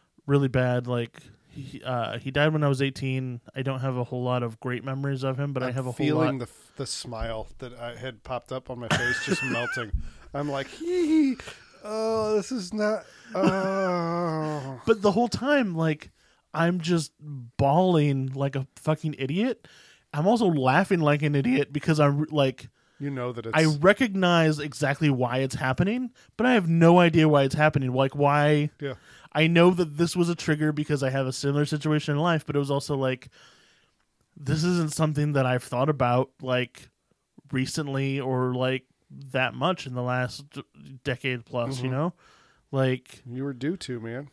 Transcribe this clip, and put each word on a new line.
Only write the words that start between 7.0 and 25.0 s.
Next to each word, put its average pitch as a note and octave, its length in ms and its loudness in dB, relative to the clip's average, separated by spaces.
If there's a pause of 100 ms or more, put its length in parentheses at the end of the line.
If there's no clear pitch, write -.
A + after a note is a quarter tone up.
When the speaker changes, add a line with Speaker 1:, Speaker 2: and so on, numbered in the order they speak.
Speaker 2:
that B2 200 -14
I A#2+ 160 -12
had A#2 300 -14
popped B2+ 280 -10
up C3 160 -8
on B2 100 -10
my A#2 100 -10
face - 360 -2
just - 180 -2
Speaker 1:
<laughs> B2+ 80 -6
Speaker 2:
melting. A#2+ 400 -6 (440)
I'm C#3+ 160 -6
like, C#3 180 -6
"Hee E4+ 380 -4
hee, D4 300 4 (480)
oh, A3 520 -2
this G#3 160 -2
is G3+ 220 -6
not, G#3 300 0 (300)
oh." E3+ 1500 -2
Speaker 1:
But A3 160 2
the G3+ 100 4
whole A3+ 160 2
time, B3+ 460 0
like, D#3+ 360 -2 (440)
I'm E3+ 260 2
just E3 400 0
bawling C#3+ 1120 2
like C3+ 220 -2
a C3+ 100 -4 (100)
fucking D#3 420 -2
idiot. F3+ 500 -2 (440)
I'm D3+ 140 -2
also A3+ 200 4
laughing D#3+ 540 2
like D3 220 2
an D3+ 120 2
idiot C#3+ 380 0
because D3+ 280 0
I'm, C#3+ 300 4
like, C#3 380 0 (300)
Speaker 2:
You C#3+ 120 -6
know B2 220 -6
that A#2 140 -10
it's A2+ 100 -2
Speaker 1:
I D#3+ 100 6 (140)
recognize F3 800 4
exactly D3 520 0